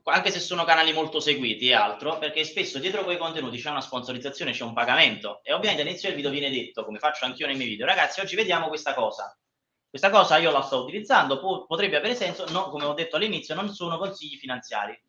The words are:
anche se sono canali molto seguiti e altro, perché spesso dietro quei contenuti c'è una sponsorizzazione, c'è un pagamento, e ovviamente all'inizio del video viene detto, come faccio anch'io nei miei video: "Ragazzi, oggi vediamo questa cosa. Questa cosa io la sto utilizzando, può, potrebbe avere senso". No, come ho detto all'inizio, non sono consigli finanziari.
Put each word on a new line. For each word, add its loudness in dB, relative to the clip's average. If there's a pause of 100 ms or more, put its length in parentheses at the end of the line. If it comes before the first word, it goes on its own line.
anche 2
se -4
sono -2
canali 6
molto -2
seguiti 0
e 6
altro, 2
perché -2
spesso -4
dietro -2
quei -2
contenuti -4
c'è -6
una -2
sponsorizzazione, -6
c'è -6
un -6
pagamento, 2
e -2
ovviamente 0
all'inizio -4
del -4
video -2
viene -2
detto, -6
come -10
faccio 0
anch'io -6
nei -2
miei -4
video: -4
"Ragazzi, 2
oggi -6
vediamo 0
questa -4
cosa. -2 (540)
Questa 2
cosa 8
io 6
la 4
sto -2
utilizzando, 2
può, -4
potrebbe 0
avere 0
senso". -4
No, -2
come -6
ho 0
detto -2
all'inizio, -2
non -4
sono -6
consigli -8
finanziari. -6